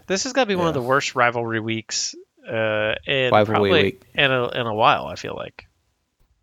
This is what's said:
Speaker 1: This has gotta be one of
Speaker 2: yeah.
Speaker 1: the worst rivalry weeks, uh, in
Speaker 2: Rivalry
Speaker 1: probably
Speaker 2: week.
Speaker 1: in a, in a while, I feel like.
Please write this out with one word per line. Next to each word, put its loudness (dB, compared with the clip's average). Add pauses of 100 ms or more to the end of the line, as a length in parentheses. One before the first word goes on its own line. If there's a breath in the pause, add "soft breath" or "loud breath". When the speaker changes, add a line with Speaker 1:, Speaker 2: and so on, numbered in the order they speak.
Speaker 1:
This -4
has -6
gotta 2
be -2
one 0
of -2
Speaker 2:
yeah. -4
Speaker 1:
the -6
worst 0
rivalry 0
weeks, -6 (340)
uh, 0 (140)
in 0
Speaker 2:
Rivalry 6 (100)
Speaker 1:
probably 2 (120)
Speaker 2:
week. -4 (120)
Speaker 1:
in 2
a, 0
in -4
a -4
while, 2
I -10
feel -8
like. -12 (760)